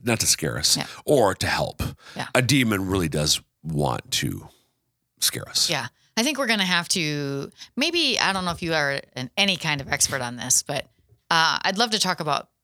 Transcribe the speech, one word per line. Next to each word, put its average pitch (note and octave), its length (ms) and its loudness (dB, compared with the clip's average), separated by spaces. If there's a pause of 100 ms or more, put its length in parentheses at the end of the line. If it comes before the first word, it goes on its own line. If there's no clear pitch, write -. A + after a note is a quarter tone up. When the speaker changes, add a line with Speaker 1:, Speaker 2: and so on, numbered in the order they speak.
Speaker 1:
not A2+ 160 2
to - 60 -2
scare B1+ 320 0
us - 200 2
Speaker 2:
Yeah. D2 100 -4 (180)
Speaker 1:
or A#2 300 6
to - 100 -2
help. - 380 -2 (320)
Speaker 2:
Yeah. A#2+ 180 -6
Speaker 1:
A B2+ 80 4
demon A2+ 460 2
really F#2 200 2
does D2+ 320 0 (240)
want C#2+ 500 -2
to - 340 -4 (720)
scare - 280 -2
us. - 220 0
Speaker 2:
Yeah. C3+ 180 -2 (300)
I A3+ 60 2
think C#4 160 0
we're C4 80 -2
gonna G#3 180 2
have F3 240 0
to, D3 640 -2 (240)
maybe, D#4+ 440 0
I F#3+ 140 4
don't F#3 120 -4
know F3 60 0
if E3 120 -8
you E3 100 -2
are C#3+ 260 0 (140)
an, C3 240 -8
any G3 200 2
kind D3+ 220 -2
of - 120 -12
expert C#3 320 0
on A#2+ 140 -8
this, - 260 0
but, C#3+ 220 -6 (440)
uh, D#3+ 320 4
I'd F#3+ 160 0
love A#3 140 0
to G#3+ 80 0
talk F#3 200 -2
about D3+ 300 -4 (140)